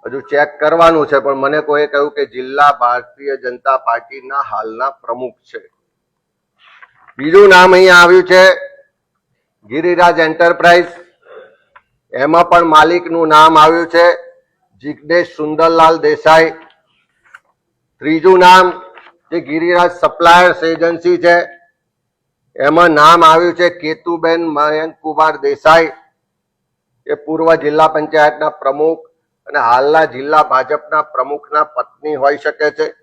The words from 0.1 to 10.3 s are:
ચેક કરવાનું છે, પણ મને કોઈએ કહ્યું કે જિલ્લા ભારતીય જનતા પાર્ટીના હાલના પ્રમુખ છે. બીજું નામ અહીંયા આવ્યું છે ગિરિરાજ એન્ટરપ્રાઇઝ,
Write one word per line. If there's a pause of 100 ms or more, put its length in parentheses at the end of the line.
ચેક
કરવાનું
છે,
પણ
મને
કોઈએ
કહ્યું
કે
જિલ્લા
ભારતીય
જનતા
પાર્ટીના
હાલના
પ્રમુખ
છે. (1600)
બીજું
નામ
અહીંયા
આવ્યું
છે (1300)
ગિરિરાજ
એન્ટરપ્રાઇઝ, (1300)